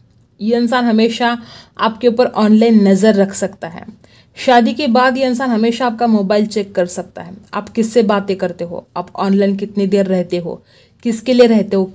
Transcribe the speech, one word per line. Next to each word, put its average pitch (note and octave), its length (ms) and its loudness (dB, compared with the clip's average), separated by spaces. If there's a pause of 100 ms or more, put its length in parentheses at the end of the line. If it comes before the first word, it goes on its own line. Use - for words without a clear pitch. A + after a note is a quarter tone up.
(400)
ये A3 160 0
इंसान A#3+ 280 0
हमेशा A#3 520 0 (420)
आपके A3+ 300 -2
ऊपर A#3 180 2
ऑनलाइन G#3+ 640 4
नज़र G3 260 4
रख F#3+ 200 2
सकता F#3+ 340 -8
है। E3+ 160 -18 (520)
शादी B3 380 2
के D4+ 120 -4
बाद B3+ 300 2
ये C4 100 0
इंसान B3+ 240 -2
हमेशा A#3 360 0
आपका A#3 200 -4
मोबाइल G#3 400 2
चेक G3+ 280 -6
कर F3+ 120 -2
सकता - 360 -12
है, F3 120 -18 (200)
आप G#3 140 -8
किससे A3+ 340 0
बातें G3 340 0
करते F3 280 -6
हो, F3 220 -12 (100)
आप F3+ 200 -10
ऑनलाइन G3 400 0
कितनी G3+ 300 -4
देर G3 200 0
रहते F3+ 300 -2
हो, E3+ 260 -8 (420)
किसके A#3+ 280 -2
लिए B3 140 6
रहते G3+ 300 0
हो, F#3+ 80 0 (100)